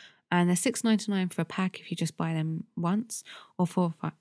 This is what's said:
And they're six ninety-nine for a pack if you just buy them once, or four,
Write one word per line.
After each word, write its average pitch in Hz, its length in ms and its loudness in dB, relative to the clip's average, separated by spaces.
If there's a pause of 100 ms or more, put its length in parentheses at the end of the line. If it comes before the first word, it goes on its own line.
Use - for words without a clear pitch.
(320)
And 175 180 6
they're 180 60 4
six - 280 0
ninety-nine 202 460 2
for 165 140 -2
a - 20 0
pack - 340 -4
if - 120 -16
you 170 40 -2
just - 220 -2
buy 165 160 -2
them 160 300 -2 (120)
once, 185 480 -2 (360)
or 180 80 4
four, 175 260 0 (280)